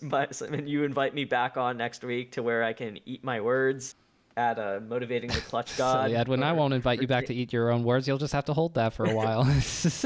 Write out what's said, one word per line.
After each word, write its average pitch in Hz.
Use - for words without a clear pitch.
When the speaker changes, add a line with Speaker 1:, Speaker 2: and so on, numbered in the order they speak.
Speaker 1:
but, 143
and 147
you 147
invite 139
me 143
back 127
on 123
next 120
week 123
to 123
where 117
I 113
can 113
eat 127
my 123
words, 131
at, 117
uh, 101
motivating 120
the -
clutch -
Speaker 2:
<laughs> -
Silly 131
Speaker 1:
god 131
Speaker 2:
Edwin, 120
I 147
Speaker 1:
or 170
Speaker 2:
won't 143
invite 123
you 131
back 127
to 120
eat 120
your 117
own 120
words. 127
You'll 135
just 143
have 143
to 151
hold 165
that 113
for 113
a 110
while. 110
<laughs> 135